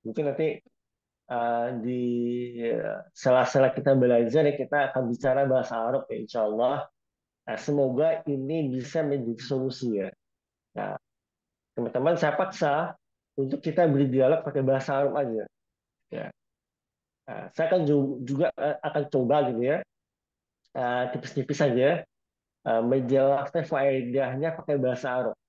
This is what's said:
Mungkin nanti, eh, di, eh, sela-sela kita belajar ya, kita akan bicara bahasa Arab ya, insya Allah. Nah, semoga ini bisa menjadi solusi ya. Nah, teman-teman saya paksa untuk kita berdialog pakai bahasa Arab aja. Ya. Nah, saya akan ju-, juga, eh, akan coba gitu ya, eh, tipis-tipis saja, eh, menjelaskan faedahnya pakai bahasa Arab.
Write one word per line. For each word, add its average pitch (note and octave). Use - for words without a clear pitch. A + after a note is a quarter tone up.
Mungkin C3+
nanti, D#3
eh, A#2
di, B2
eh, A2
sela-sela B2+
kita C3+
belajar B2
ya, C#3+
kita C#3
akan B2+
bicara C3
bahasa B2+
Arab A#2+
ya, -
insya A2
Allah. B2+
Nah, A2+
semoga C#3+
ini C#3
bisa C3
menjadi A#2+
solusi C3
ya. F#2+
Nah, G2+
teman-teman B2+
saya D3
paksa E3
untuk C#3
kita E3
berdialog C3
pakai C#3
bahasa C3+
Arab C#3+
aja. A2+
Ya. -
Nah, G#2+
saya D#3+
akan F3+
ju-, C#3
juga, C#3
eh, D3
akan D3
coba C3
gitu A#2
ya, D3+
eh, B2
tipis-tipis C3+
saja, C#3+
eh, A2+
menjelaskan C3+
faedahnya C3+
pakai D3+
bahasa B2+
Arab. B2